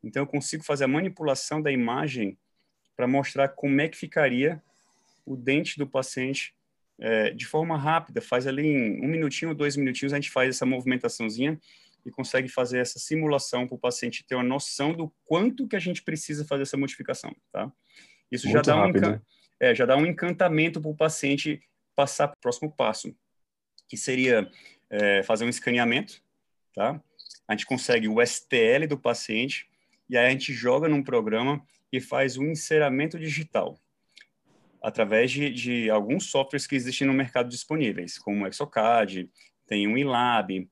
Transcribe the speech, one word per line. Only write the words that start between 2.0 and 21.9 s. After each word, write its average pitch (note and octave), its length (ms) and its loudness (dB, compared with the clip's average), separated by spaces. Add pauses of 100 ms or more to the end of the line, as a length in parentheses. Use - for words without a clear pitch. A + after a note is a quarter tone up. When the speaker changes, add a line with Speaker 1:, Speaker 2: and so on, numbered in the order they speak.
Speaker 1:
pra B2 120 0
mostrar C#3 420 2
como C#3 320 0
é D#3 80 0
que - 80 -10
ficaria D3+ 640 0 (640)
o C3+ 120 -8
dente C#3 420 0
do C#3+ 80 -2
paciente, C3+ 680 -4 (460)
é, A2 320 2
de - 160 -12
forma D#3+ 320 -2
rápida. D3+ 420 0
Faz B2+ 240 -2
ali C#3 220 -2
em B2+ 380 0
um C#3 40 -2
minutinho, D#3+ 460 -2
dois D3 220 -2
minutinhos, C#3 360 -2
a C#3+ 40 -2
gente C#3 140 -4
faz B2+ 260 2
essa B2+ 100 -2
movimentaçãozinha B2+ 920 -2 (460)
e B2+ 60 -12
consegue C3 380 -2
fazer B2+ 300 -2
essa B2 200 -2
simulação C#3+ 680 0
pro B2+ 100 -10
paciente B2 480 -4
ter C3 80 -4
uma B2 80 0
noção C#3 500 -2
do E3 220 -6 (100)
quanto A3+ 440 0
que G#3 80 -2
a F#3 40 0
gente E3+ 220 -4
precisa D#3 420 -6
fazer C#3 200 -2
essa C#3+ 120 -6
modificação, - 560 -6 (200)
tá? A#2 180 -4 (580)
Isso B2 200 -2
já - 60 2
Speaker 2:
Muito D3 120 6
Speaker 1:
dá D3+ 100 6
um - 40 4
Speaker 2:
rápido. G2 180 6
Speaker 1:
encan-, G2+ 220 2 (400)
é, B2+ 120 6
já A#2+ 140 4
dá C3 100 6
um D3+ 80 6
encantamento E3 760 0
pro D#3 120 -6
paciente D3 680 0 (320)